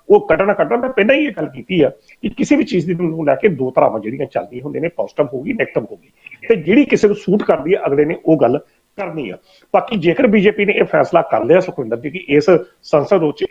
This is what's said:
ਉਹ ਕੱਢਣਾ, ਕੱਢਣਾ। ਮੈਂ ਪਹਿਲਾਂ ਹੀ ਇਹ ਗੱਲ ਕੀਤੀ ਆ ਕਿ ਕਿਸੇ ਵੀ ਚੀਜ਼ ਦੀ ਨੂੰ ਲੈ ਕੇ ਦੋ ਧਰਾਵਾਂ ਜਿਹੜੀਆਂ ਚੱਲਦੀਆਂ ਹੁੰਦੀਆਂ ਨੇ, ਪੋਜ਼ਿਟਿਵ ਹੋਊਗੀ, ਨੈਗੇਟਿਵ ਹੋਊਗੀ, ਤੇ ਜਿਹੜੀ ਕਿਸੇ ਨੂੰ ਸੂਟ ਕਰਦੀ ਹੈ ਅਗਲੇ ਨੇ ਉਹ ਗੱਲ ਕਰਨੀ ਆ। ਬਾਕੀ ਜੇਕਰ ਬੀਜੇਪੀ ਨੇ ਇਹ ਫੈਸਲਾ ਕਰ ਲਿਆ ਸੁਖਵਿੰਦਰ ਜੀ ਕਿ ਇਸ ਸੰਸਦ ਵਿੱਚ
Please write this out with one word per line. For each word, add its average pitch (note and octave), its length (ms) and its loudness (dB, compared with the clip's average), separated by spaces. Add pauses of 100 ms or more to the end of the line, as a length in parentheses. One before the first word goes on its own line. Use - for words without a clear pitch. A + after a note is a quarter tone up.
(100)
ਉਹ - 180 4
ਕੱਢਣਾ, F#3+ 240 2
ਕੱਢਣਾ। G3+ 240 0
ਮੈਂ B3+ 140 -4
ਪਹਿਲਾਂ A#3+ 260 2
ਹੀ D#4 80 0
ਇਹ C4 80 -4
ਗੱਲ D#3 140 -8
ਕੀਤੀ D3 360 -2
ਆ C3 60 4
ਕਿ - 400 -10
ਕਿਸੇ C#4 280 0
ਵੀ - 80 2
ਚੀਜ਼ F3+ 220 -4
ਦੀ F3+ 80 -4
ਨੂੰ E3 320 -4
ਲੈ C#3 80 2
ਕੇ - 140 2
ਦੋ C3 220 -4
ਧਰਾਵਾਂ C3 300 0
ਜਿਹੜੀਆਂ B2+ 260 -8
ਚੱਲਦੀਆਂ B2 360 -8
ਹੁੰਦੀਆਂ C#3 200 -8
ਨੇ, - 60 -2
ਪੋਜ਼ਿਟਿਵ B2+ 380 -4
ਹੋਊਗੀ, C3+ 260 -6
ਨੈਗੇਟਿਵ B2 320 -4
ਹੋਊਗੀ, - 260 -18 (380)
ਤੇ A3+ 80 2
ਜਿਹੜੀ F#3+ 280 2
ਕਿਸੇ A#3 220 2
ਨੂੰ G3+ 100 0
ਸੂਟ G#3 260 -2
ਕਰਦੀ E3 320 0
ਹੈ - 120 0
ਅਗਲੇ C#3+ 180 2
ਨੇ D#3 200 -4
ਉਹ D#3+ 120 4
ਗੱਲ C3 220 2 (380)
ਕਰਨੀ D#3+ 340 -8
ਆ। F2+ 60 -12 (380)
ਬਾਕੀ G3+ 220 0
ਜੇਕਰ F3 300 2
ਬੀਜੇਪੀ G#3 380 2
ਨੇ G3 80 2
ਇਹ A3+ 120 0
ਫੈਸਲਾ E3 380 2
ਕਰ A2 220 -2
ਲਿਆ D#3+ 160 4
ਸੁਖਵਿੰਦਰ B2+ 360 -6
ਜੀ C3+ 140 -10
ਕਿ F3+ 180 -12
ਇਸ D3 220 2 (320)
ਸੰਸਦ D#3+ 420 0
ਵਿੱਚ D3+ 260 -4